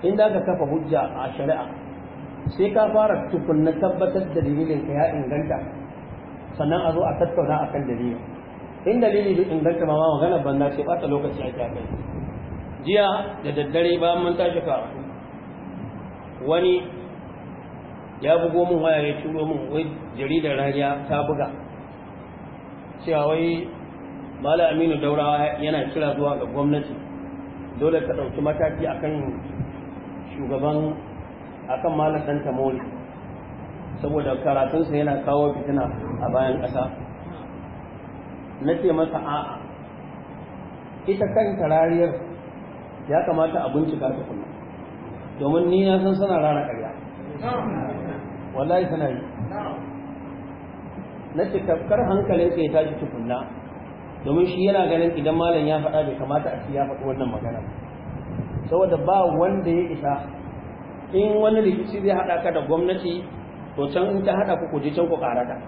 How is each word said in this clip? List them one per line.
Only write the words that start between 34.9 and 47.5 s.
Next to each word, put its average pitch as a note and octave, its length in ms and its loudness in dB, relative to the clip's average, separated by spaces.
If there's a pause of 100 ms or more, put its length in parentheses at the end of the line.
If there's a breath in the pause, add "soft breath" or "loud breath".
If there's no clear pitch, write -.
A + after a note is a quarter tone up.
yana D3 320 2
kawo D3 260 4
fitina C#3 300 0 (400)
a B2 80 0
bayan C3 320 4
ƙasa. B2+ 240 -2 (1800)
Na D#3 160 2
ce F3+ 120 4
masa D#3+ 280 2
a'a, C#3+ 400 -4 (1500)
ita G3+ 180 2 (100)
kanta G3 320 2
Rariyar E3+ 440 4 (1000)
ya D#3 160 6
kamata D#3+ 320 2
a C3+ 160 0
bincika D3+ 320 2
ta - 160 -2
kuma, - 240 -8 (880)
domin D#3+ 300 4
ni F#3+ 160 6
na F#3+ 160 6
san F#3+ 160 4
suna F#3+ 240 4
rara D3+ 240 4
ƙarya. A2+ 280 -6 (1600)